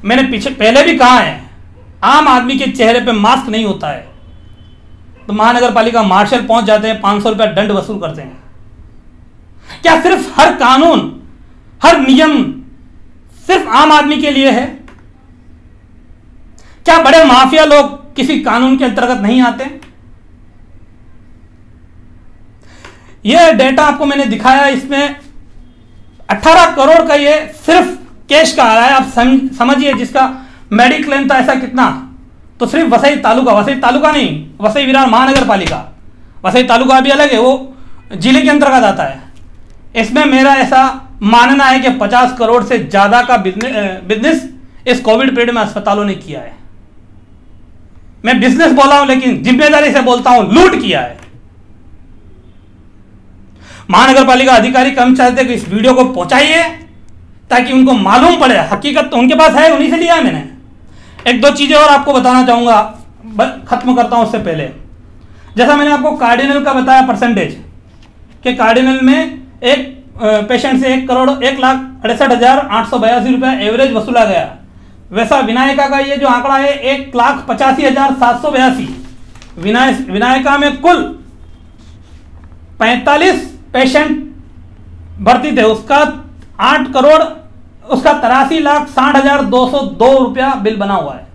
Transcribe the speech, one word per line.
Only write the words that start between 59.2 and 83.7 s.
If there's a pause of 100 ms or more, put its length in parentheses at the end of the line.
पास
है,
उन्हीं
से
लिया
है
मैंने। (760)
एक
दो
चीज़ें
और
आपको
बताना
चाहूँगा, (240)
ब-,
खत्म
करता
हूँ
उससे
पहले। (840)
जैसा
मैंने
आपको
cardinal
का
बताया
percentage, (800)
कि
cardinal
में (200)
एक, (120)
अ,
पेशेंट
से
एक
करोड़,
एक
लाख (280)
अड़सठ
हजार
आठ
सौ
बयासी
रुपया
एवरेज
वसूला
गया, (540)
वैसा
विनायका
का
ये
जो
आंकड़ा
है,
एक
लाख
पचासी
हजार
सात
सौ
बयासी, (520)
विनाय-,
विनायका
में
कुल (1600)
पैंतालीस (140)